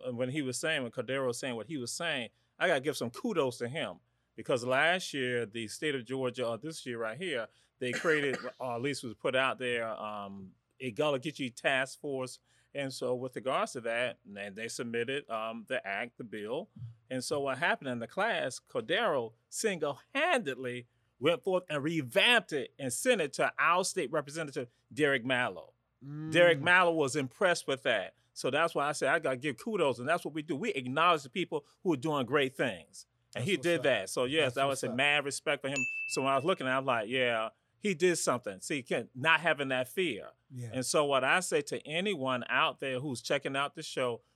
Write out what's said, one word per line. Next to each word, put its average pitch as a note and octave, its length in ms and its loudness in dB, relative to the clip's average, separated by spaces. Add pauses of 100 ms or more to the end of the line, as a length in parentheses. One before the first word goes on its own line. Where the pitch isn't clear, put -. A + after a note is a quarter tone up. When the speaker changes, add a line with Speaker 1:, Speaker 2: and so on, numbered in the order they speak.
(120)
Speaker 1:
when B2 180 -2
he D3+ 120 -4
was B2+ 180 -4
saying, D#3+ 240 -2
when A#2+ 80 -8
Cordero C3 360 -2
was A#2+ 120 -2
saying C3 160 -4
what A2 120 -8
he D#3 100 -6
was A#2+ 140 -6
saying, C#3+ 380 -4 (300)
I E3 80 2
gotta E3 140 4
give C3+ 160 -2
some - 120 -4
kudos C#3 480 0
to A#2+ 100 -4
him. A#2+ 280 -6 (400)
Because A#2 280 -2
last D3+ 500 2
year, B2 340 -2
the A2+ 200 -8
state D3 280 -4
of B2 100 -6
Georgia, B2 420 -4
or A2+ 100 -2
this D3+ 280 -10
year A#2+ 140 -6
right A2 180 -4
here, D3 300 -4 (320)
they B2 120 -2
created, C#3+ 460 2 (120)
<coughs> - 100 -20
or B2 160 -4
at A#2 60 -4
least C3+ 220 -4
was A#2 120 -10
put C3 200 -2
out C3 240 2
there, A#2+ 280 -2
um, G2+ 600 -10 (300)
a C3 120 -8
Gullah C#3+ 280 0
Geechee C3 360 -6
task C3+ 440 0
force. C3 380 -6 (380)
And C#3 180 -4
so B2+ 220 -2
with B2+ 200 -6
regards C#3 360 -2
to C3 100 -8
that, A#2 360 -2 (200)
and G2+ 180 -10
they A2+ 120 -8
submitted, A#2 640 -4
um, A2+ 380 -6
the - 200 -4
act, G#2 320 -6
the C3 40 -8
bill. A2+ 460 -6 (400)
And B2+ 140 -4
so D3+ 160 -2
what C3+ 180 -2
happened F3 320 0
in B2 100 -2
the A2+ 80 -6
class, F3+ 520 -2 (120)
Cordero C#3 600 0 (180)
single-handedly C#3+ 1400 -2 (320)
went D#3+ 240 2
forth F3+ 260 2
and D3 140 -2
revamped E3+ 680 4
it C3+ 240 -4
and C3 160 -4
sent B3 280 2
it D3 120 -2
to C#3 260 2
our E3+ 240 4
state E3 280 -2
representative, C#3+ 560 -4 (260)
Derek C#3 320 2
Mallow. B2 480 0 (560)
Derek E3+ 300 8
Speaker 2:
Mm. C#3 40 -4
Speaker 1:
Mallow F3+ 300 6
was C#3+ 220 2
impressed E3 520 0
with C3+ 160 -2
that. G#2 300 2 (200)
So - 180 -2
that's D#3+ 240 2
why C#3+ 120 2
I D3 40 -2
said, C#3+ 180 0
I D#3 80 4
gotta D3 200 0
give B2+ 200 -4
kudos, E3+ 400 0
and B2 100 -8
that's E3 160 0
what D3+ 120 -8
we D#3 80 -6
do. D#3 120 -4
We E3+ 180 -4
acknowledge C#3+ 500 2
the D3 80 -16
people E3 340 -4 (180)
who F3+ 100 2
are C#3+ 40 0
doing C#3+ 300 0
great C3+ 280 2
things. G#2 520 -4 (280)
And A#2+ 60 -4
Speaker 2:
That's B2 60 -2
Speaker 1:
he G3 80 2
Speaker 2:
what's C#3+ 80 -4
Speaker 1:
did E3+ 160 4
Speaker 2:
up. C#3 60 -8
Speaker 1:
that. A2 260 4
So B2+ 140 0
yes, D3+ 180 2
Speaker 2:
That's B2+ 120 0
Speaker 1:
that C3+ 100 2
was C#3+ 40 2
Speaker 2:
what's C3+ 140 -2
Speaker 1:
a C3 60 -2
Speaker 2:
up. A#2 60 -4
Speaker 1:
mad C#3+ 300 4
respect C#3+ 380 -2
for C3+ 60 0
him. C#3 140 -2 (260)
So - 120 -2
when C3+ 100 2
I C3+ 40 4
was C3+ 100 2
looking, E3 220 0
I'm C3 180 2
like, A#2 240 2
"Yeah, A#2+ 400 2 (300)
he G3+ 160 0
did E3+ 240 4
something." A#2+ 420 -2
See, C#3+ 220 -4
can, B2+ 320 -2
not C3+ 240 6
having D3 300 2
that B2+ 200 0
fear. A#2+ 380 -2 (260)
Speaker 2:
Yeah. A#2+ 180 -10
Speaker 1:
And B2+ 140 -4
so D#3 200 4
what C#3 180 4
I D#3 160 4
say E3+ 240 0
to - 240 -6
anyone D3 600 -2
out C#3 320 2
there C3 200 -4
who's C3 240 -6
checking C#3+ 320 0
out C#3 200 0
the D#3+ 80 -12
show, B2 380 -2 (140)